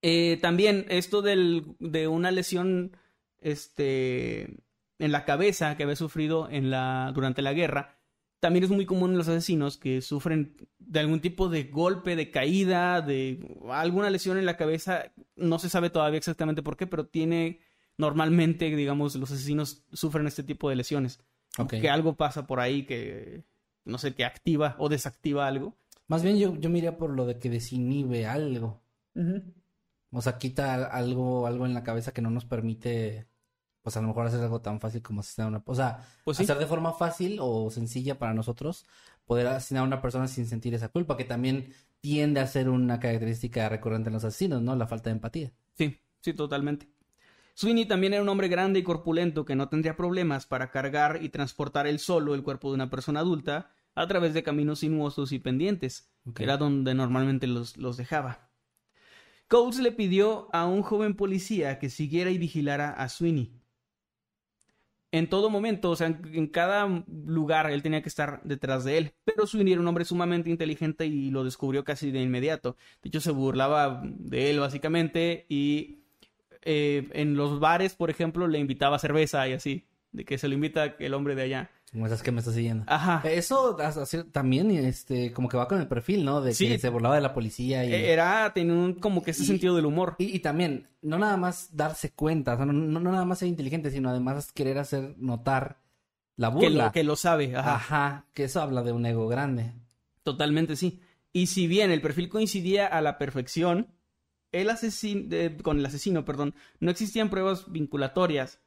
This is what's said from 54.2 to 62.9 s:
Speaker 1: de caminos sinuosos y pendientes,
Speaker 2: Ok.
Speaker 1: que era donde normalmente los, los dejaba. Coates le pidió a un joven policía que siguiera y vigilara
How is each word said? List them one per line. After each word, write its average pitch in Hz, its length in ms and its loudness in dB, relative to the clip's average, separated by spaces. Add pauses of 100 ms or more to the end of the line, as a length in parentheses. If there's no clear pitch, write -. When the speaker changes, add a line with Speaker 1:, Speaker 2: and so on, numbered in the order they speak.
Speaker 1:
de 160 100 0
caminos 147 360 0
sinuosos 147 520 -2
y 131 80 -4
pendientes, 135 720 -2 (160)
Speaker 2:
Ok. 120 100 -12
Speaker 1:
que - 80 -4
era 139 120 0
donde 139 380 2
normalmente 131 540 2
los, 120 280 -6
los 127 200 -6
dejaba. 131 480 -6 (1040)
Coates 240 300 6
le 240 140 4
pidió 208 600 2
a 170 140 2
un 190 160 2
joven 208 320 0
policía 190 640 -2
que 139 100 -4
siguiera 160 420 -2
y 185 80 0
vigilara 147 520 -2